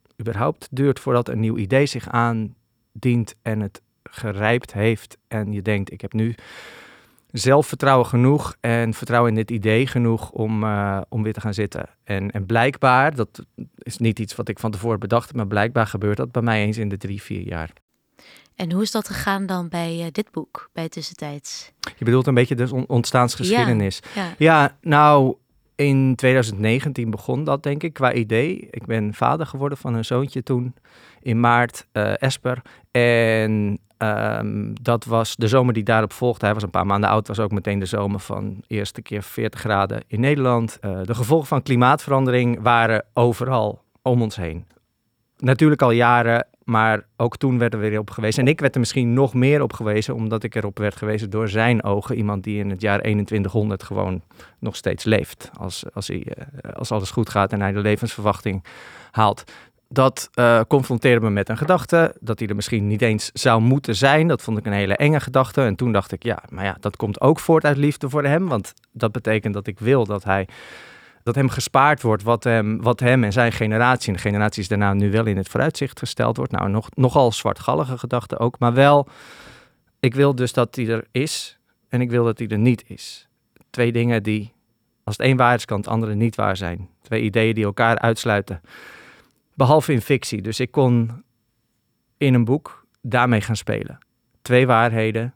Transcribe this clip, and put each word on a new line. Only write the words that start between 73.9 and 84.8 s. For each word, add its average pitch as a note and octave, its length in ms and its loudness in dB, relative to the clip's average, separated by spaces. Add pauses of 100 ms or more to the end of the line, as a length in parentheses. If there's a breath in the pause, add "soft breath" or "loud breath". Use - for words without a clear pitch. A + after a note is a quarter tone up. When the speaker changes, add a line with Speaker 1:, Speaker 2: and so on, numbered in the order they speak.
Speaker 1:
en G#2 60 0
de F2 60 -4
generaties G#2 480 -2
daarna G2+ 260 0
nu G2+ 180 2
wel A2+ 140 0
in G#2 120 0
het F#2+ 120 -4
vooruitzicht C#3 500 -4
gesteld A#2 380 -2
wordt. C3 140 -6
Nou, - 180 -2
nog, G#2 240 -2
nogal B2+ 380 4
zwartgallige B2+ 680 -2
gedachte B2 420 -6
ook, A#2+ 200 -2
maar A#2+ 140 2
wel, C#3 340 6 (920 loud breath)
ik B2 160 0
wil C#3 200 4
dus B2 180 -2
dat A#2+ 220 0
hij A#2+ 120 -4
er A2+ 240 -4
is - 480 -6 (300)
en B2 120 0
ik B2 80 -2
wil A#2+ 160 2
dat A2+ 120 0
hij A#2 100 -8
er A2 100 -2
niet A#2 300 4
is. - 400 -18 (420)
Twee A#2+ 220 0
dingen A#2 320 2
die, G#2+ 300 -4 (500)